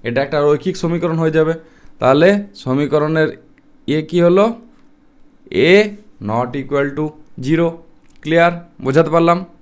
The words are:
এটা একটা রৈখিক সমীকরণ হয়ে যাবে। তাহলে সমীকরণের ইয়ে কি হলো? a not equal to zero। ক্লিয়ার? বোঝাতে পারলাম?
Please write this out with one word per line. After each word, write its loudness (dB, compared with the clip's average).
এটা -2
একটা -4
রৈখিক 0
সমীকরণ -4
হয়ে 0
যাবে। 2
তাহলে 4
সমীকরণের -2
ইয়ে -2
কি -6
হলো? 4
a 4
not -2
equal -4
to -4
zero। 0
ক্লিয়ার? 2
বোঝাতে 2
পারলাম? 2